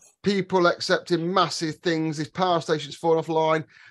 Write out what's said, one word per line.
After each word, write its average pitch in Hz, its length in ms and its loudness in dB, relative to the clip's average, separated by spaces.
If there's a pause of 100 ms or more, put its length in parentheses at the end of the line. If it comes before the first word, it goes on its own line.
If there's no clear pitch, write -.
(240)
people 185 440 2
accepting 175 680 0
massive 165 460 0
things. 160 360 -2
There's 151 140 -6
power 180 320 0
stations 143 340 -4
falling 160 260 2
offline. 160 440 0 (260)